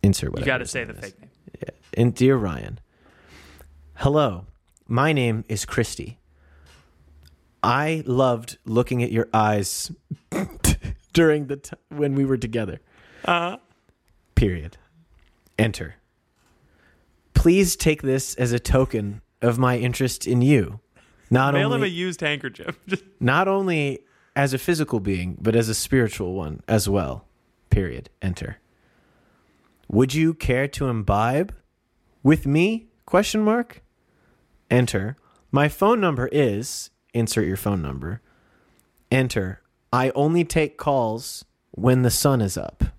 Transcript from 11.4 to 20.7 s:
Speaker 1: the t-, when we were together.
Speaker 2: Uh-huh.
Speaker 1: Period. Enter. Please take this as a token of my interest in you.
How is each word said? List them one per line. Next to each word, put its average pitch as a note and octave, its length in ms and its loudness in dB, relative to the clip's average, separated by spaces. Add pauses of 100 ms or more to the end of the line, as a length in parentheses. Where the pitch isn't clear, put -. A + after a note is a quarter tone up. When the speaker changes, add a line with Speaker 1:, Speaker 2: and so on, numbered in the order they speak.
Speaker 1:
the C#3 100 -6
t-, - 140 -18 (180)
when D3 260 -2
we C#3 100 2
were C3+ 120 0
together. A2 420 -4 (460)
Speaker 2:
Uh-huh. F3 320 0 (760)
Speaker 1:
Period. F2 420 0 (800)
Enter. G2+ 380 -2 (1400)
Please F3+ 420 4
take D#3 260 0
this C3 340 -2
as B2 160 0
a A#2+ 80 0
token A2 600 0 (200)
of A#2 160 2
my B2 200 2
interest B2 500 -4
in B2 140 2
you. B2 380 2 (500)